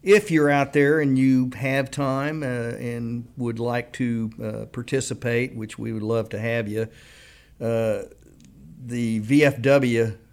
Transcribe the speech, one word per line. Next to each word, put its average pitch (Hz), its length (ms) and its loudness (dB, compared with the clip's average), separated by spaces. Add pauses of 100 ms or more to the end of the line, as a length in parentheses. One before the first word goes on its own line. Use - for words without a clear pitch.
if 202 280 4
you're 151 180 4
out 139 240 2
there 147 280 4
and 139 180 2
you 131 380 4
have 135 340 -2
time, 143 520 -4
uh, 135 40 -6
and 120 880 -6
would 117 220 -4
like 120 360 -4
to, 117 360 -2 (120)
uh, 110 240 -8
participate, 123 880 -4
which 110 240 -10
we 113 140 -8
would 107 120 -6
love 113 260 -2
to 110 80 -8
have 117 300 -2
you, 110 200 -4 (720)
uh, 113 420 -2 (800)
the 117 360 -2
V 139 260 4
F 139 160 2
W 117 560 4 (160)